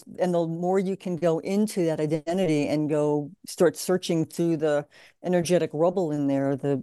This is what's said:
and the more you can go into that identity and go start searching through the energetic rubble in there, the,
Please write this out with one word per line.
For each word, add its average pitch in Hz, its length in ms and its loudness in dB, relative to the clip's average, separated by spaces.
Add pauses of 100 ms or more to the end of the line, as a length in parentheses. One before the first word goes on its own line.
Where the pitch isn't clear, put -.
(200)
and 180 140 0
the 170 140 0
more 180 320 0
you 190 180 -2
can 180 200 -6
go 165 220 2
into 202 460 0
that 156 140 0
identity 156 680 0
and 151 220 0
go 147 420 0 (160)
start - 300 2
searching 180 480 0
through 170 320 -2
the 147 300 0 (360)
energetic 170 500 2
rubble 170 380 0
in 147 160 0
there, 139 280 0
the, 139 260 -2